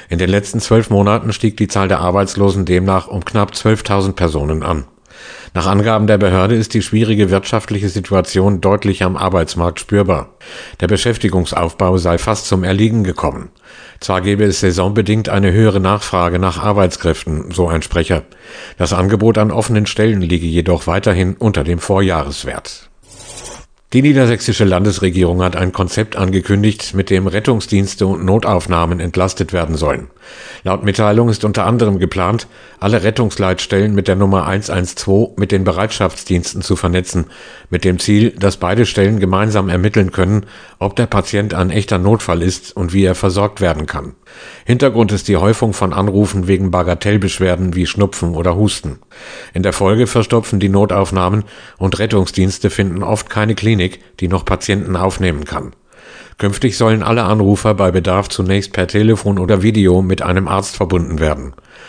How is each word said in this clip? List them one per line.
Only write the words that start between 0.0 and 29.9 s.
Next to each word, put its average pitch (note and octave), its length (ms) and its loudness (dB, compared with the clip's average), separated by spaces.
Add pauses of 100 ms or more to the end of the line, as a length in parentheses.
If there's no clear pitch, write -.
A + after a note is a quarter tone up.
In E2+ 100 -2
den F2+ 100 0
letzten G2+ 300 -2
zwölf A2 300 2
Monaten G#2 420 2
stieg G#2+ 240 -2
die G#2 140 -2
Zahl G2 180 0
der F2+ 120 0
Arbeitslosen F#2+ 680 0
demnach F#2 420 0
um G2 160 -8
knapp G2+ 320 -2
zwölftausend G2 640 0
Personen D#2 460 -2
an. D#2 200 -4 (680)
Nach F2+ 140 -2
Angaben G#2 400 2
der G#2+ 100 4
Behörde F#2+ 380 2
ist A2 180 -2
die A2 80 2
schwierige G#2+ 480 2
wirtschaftliche G2+ 580 -2
Situation F#2+ 720 0
deutlich G2 440 0
am F#2 120 0
Arbeitsmarkt F2 640 -2
spürbar. F#2+ 560 0 (460)
Der F2+ 60 0
Beschäftigungsaufbau F#2 1080 0
sei E2+ 200 2
fast G#2+ 300 -2
zum F#2 180 0
Erliegen G#2+ 400 2
gekommen. - 460 -6 (500)
Zwar F#2 180 -2
gebe G2+ 240 0
es G2 160 2
saisonbedingt G2 680 0
eine G2 240 2
höhere G#2 260 4
Nachfrage F#2 600 0
nach F2+ 220 -2
Arbeitskräften, F2 920 0
so E2+ 180 0
ein D#2+ 120 -2
Sprecher. E2 420 -2 (540)
Das F2 140 -2
Angebot G2+ 460 2
an G#2+ 140 2
offenen G#2+ 340 0
Stellen G#2+ 360 0
liege E2+ 260 0
jedoch E2+ 400 0
weiterhin F#2 500 0
unter G2+ 260 0
dem E2 160 -2
Vorjahreswert. E2 1080 -2 (1040)
Die C3 120 4
niedersächsische A#2+ 600 2
Landesregierung F#2 760 2
hat F2+ 140 0
ein F#2 160 -2
Konzept G2 440 -4
angekündigt, G2 800 0
mit F#2+ 160 -2
dem F#2+ 160 2
Rettungsdienste G2 800 0
und F2+ 180 -2
Notaufnahmen F2+ 760 0
entlastet F2+ 520 -2
werden D#2+ 260 -2
sollen. D2 320 -4 (540)